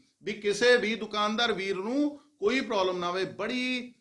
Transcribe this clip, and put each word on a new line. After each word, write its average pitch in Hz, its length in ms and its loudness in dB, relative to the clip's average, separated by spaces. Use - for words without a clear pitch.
ਵੀ 202 100 -4
ਕਿਸੇ 214 440 4
ਵੀ 208 180 0
ਦੁਕਾਨਦਾਰ 214 580 0
ਵੀਰ 190 220 -4
ਨੂੰ 269 440 -2
ਕੋਈ 240 220 2
ਪ੍ਰੋਬਲਮ 190 360 0
ਨਾ 175 100 -2
ਆਵੇ, 185 180 -2
ਬੜੀ 247 760 -4